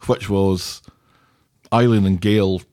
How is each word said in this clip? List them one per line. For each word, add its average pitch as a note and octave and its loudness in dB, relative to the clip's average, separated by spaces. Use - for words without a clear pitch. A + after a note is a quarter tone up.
which - -2
was F#2+ -2
Eileen A#2 4
and F#2+ 0
Gail G2 0